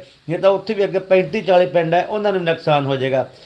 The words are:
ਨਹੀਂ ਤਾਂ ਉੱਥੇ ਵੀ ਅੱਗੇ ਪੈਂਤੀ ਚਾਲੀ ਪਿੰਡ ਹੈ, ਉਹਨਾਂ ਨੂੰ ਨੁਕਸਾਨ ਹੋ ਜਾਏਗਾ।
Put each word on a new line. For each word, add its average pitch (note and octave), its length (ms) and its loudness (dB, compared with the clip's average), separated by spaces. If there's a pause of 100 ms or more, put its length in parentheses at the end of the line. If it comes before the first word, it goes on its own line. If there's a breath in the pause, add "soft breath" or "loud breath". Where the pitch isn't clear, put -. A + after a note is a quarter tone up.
(280 loud breath)
ਨਹੀਂ E3 100 -4
ਤਾਂ F#3 120 4
ਉੱਥੇ G3 240 -4
ਵੀ G3 100 0
ਅੱਗੇ F3+ 140 -2
ਪੈਂਤੀ F#3+ 440 0
ਚਾਲੀ F3+ 240 4
ਪਿੰਡ E3 280 0
ਹੈ, F3 120 2
ਉਹਨਾਂ G#3 260 -2
ਨੂੰ F#3 120 -2
ਨੁਕਸਾਨ D#3 420 0
ਹੋ C#3 100 0
ਜਾਏਗਾ। C3 320 -2 (180 loud breath)